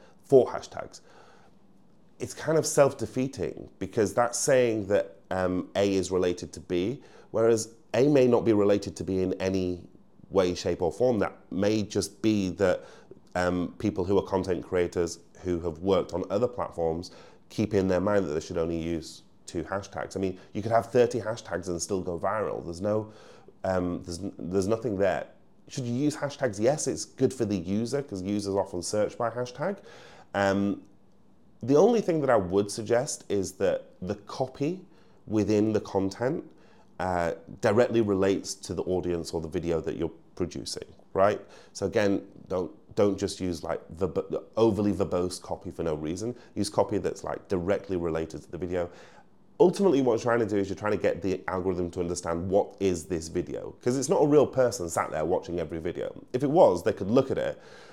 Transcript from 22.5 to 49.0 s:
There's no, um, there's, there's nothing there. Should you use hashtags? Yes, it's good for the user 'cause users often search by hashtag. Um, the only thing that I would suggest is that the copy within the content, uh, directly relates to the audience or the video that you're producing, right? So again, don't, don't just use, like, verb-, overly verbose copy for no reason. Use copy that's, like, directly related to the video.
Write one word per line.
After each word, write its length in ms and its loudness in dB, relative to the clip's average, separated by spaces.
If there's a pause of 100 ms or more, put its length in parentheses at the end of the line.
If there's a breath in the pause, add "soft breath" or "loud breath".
There's 180 -10
no, 300 -2 (520 loud breath)
um, 420 0
there's, 140 -8 (200)
there's 280 0
nothing 300 -2
there. 300 0 (400)
Should 180 -8
you 80 -4
use 220 0
hashtags? 440 -4
Yes, 280 2
it's 180 -4
good 280 0
for 120 -2
the 120 0
user 440 -2
'cause 200 -8
users 340 -2
often 260 -2
search 360 -2
by 120 -2
hashtag. 480 -6 (560 loud breath)
Um, 480 2 (800)
the 140 2
only 260 6
thing 200 0
that 80 0
I 80 6
would 340 2
suggest 580 -2
is 240 0
that 320 0 (160)
the 140 -4
copy 680 -6 (460 soft breath)
within 460 2
the 60 2
content, 640 -2 (560 soft breath)
uh, 340 0 (280)
directly 400 4
relates 540 0
to 180 -10
the 100 -4
audience 500 -2
or 80 -2
the 60 -8
video 340 -2
that 140 -4
you're 160 -4 (240)
producing, 520 -6 (260)
right? 260 4 (340 loud breath)
So 120 -4
again, 400 2 (220)
don't, 240 -4 (240)
don't 220 4
just 220 -4
use, 240 -4
like, 180 -4 (100)
verb-, 520 -4 (140)
overly 340 4
verbose 500 -2
copy 300 -10
for 120 -8
no 120 -2
reason. 400 -6 (200 loud breath)
Use 140 -2
copy 280 0
that's, 260 -4
like, 240 -8
directly 500 -2
related 440 -4
to 100 -20
the 60 -12
video. 320 -4 (720 loud breath)